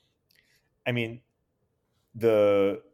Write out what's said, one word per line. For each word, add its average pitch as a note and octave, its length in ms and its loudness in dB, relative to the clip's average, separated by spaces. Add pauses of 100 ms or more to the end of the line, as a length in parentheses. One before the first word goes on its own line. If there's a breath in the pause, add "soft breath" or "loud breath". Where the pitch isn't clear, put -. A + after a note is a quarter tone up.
(880 soft breath)
I B2 60 -4
mean, A#2+ 280 -6 (920)
the, G#2 680 2 (120)